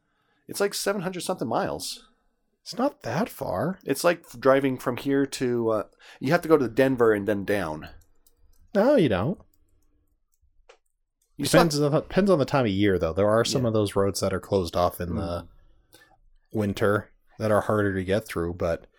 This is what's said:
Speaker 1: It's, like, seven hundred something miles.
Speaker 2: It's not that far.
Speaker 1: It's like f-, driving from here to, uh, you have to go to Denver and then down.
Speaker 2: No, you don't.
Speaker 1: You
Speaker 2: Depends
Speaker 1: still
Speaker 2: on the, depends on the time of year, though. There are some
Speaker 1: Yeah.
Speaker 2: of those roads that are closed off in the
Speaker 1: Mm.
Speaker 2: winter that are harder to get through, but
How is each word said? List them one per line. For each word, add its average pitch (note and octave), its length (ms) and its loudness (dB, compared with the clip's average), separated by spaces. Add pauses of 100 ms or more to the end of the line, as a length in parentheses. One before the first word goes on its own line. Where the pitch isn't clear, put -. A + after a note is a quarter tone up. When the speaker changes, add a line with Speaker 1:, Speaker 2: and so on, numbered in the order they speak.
(460)
Speaker 1:
It's, - 140 -8
like, G3+ 140 -2
seven - 280 -4
hundred F3+ 200 -8
something F3+ 260 -6
miles. - 580 -6 (560)
Speaker 2:
It's - 140 -14
not C#4 260 -4
that C#3+ 280 -4
far. G#2+ 540 -6
Speaker 1:
It's - 200 -4
like F3 220 0
f-, - 120 -20
driving C3+ 380 2
from A#2+ 220 -4
here C#3 260 0
to, A#2+ 460 -2
uh, G#2+ 120 0 (380)
you C3 120 -2
have E3+ 100 2
to D#3+ 60 -8
go D#3 100 6
to B2 100 0
Denver A#2+ 460 4
and G2+ 120 -2
then G2+ 200 0
down. D#2+ 420 -4 (840)
Speaker 2:
No, B3 220 4
you E3 120 4
don't. G#2 300 -2 (2000)
Speaker 1:
You D3 80 -6
Speaker 2:
Depends D#3 300 4
Speaker 1:
still D3 100 2
Speaker 2:
on C#3 60 0
the, D#3 80 2
depends G3 300 0
on F3 80 4
the E3 60 2
time C3+ 220 0
of G2+ 40 0
year, G2 280 4
though. E2 160 -2
There G#2 160 4
are A2+ 160 4
some C3+ 160 -2
Speaker 1:
Yeah. A#2 60 0
Speaker 2:
of A2 60 -2
those G#2 220 0
roads G2 240 0
that F#2+ 140 -2
are F2+ 60 -4
closed F#2 360 -2
off F2 240 0
in F2 140 -6
the E2+ 300 -6
Speaker 1:
Mm. - 40 -20 (1040)
Speaker 2:
winter G#2 580 0 (280)
that A2 120 -2
are G2+ 120 4
harder G#2 320 0
to F#2+ 100 -4
get G2 220 -2
through, F2 280 -6
but E2+ 320 -4 (120)